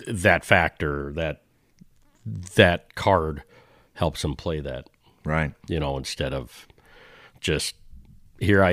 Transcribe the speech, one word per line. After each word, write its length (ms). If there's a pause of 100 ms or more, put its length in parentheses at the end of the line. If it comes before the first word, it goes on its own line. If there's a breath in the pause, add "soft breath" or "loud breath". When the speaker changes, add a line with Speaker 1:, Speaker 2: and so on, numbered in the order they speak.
Speaker 1:
that 380
factor, 680
that, 280 (1120)
that 400
card 480 (520 soft breath)
helps 280
him 120
play 260
that. 280 (360)
Speaker 2:
Right. 280 (140)
Speaker 1:
You 120
know, 180
instead 360
of 340 (720 loud breath)
just, 340 (640)
"Here 240
I 100